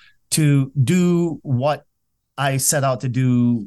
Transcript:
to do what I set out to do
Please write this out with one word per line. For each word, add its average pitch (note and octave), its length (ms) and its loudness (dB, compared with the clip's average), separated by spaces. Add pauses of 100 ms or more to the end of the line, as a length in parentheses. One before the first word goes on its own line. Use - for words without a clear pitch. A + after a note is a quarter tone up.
(320)
to C#3+ 400 2 (100)
do F3 600 0
what C#3+ 440 -2 (520)
I C3+ 200 0
set C3+ 260 0
out C3 180 -2
to C3+ 80 -4
do A#2+ 580 0